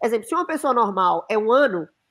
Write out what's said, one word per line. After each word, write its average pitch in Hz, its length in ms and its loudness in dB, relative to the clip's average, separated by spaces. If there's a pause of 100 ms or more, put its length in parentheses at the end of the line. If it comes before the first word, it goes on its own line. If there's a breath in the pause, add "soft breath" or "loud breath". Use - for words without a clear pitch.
Exemplo, 220 260 -2
se 330 60 -4
uma 349 120 -2
pessoa 285 280 -2
normal 185 540 0
é 220 100 0
um 220 140 0
ano, 226 360 2 (220)